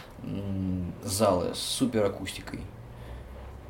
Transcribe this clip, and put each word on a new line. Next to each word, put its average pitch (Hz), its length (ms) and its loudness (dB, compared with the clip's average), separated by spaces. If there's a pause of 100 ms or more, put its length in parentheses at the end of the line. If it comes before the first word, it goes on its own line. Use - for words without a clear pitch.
(240)
м, 95 680 0 (120)
залы 95 500 6
с - 40 -4
суперакустикой. - 1000 0 (1120)